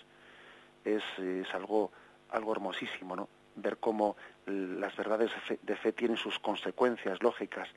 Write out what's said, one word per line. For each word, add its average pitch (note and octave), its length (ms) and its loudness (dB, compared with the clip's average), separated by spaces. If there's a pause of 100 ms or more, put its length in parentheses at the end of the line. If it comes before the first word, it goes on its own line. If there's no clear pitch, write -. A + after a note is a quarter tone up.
(840)
Es, G#2+ 180 2 (160)
es F#2 360 -2
algo, G2+ 360 2 (400)
algo A2 220 0
hermosísimo, F#2+ 640 -4
¿no? G2 140 -6 (260)
Ver G#2 220 -2
cómo G#2+ 380 2 (280)
las F#2+ 500 -2
verdades G#2+ 360 2
de - 100 -6
fe, - 220 -4
de G2+ 140 0
fe A2 160 2
tienen A#2 260 2
sus - 200 -2
consecuencias G#2 840 2
lógicas G2 440 2 (100)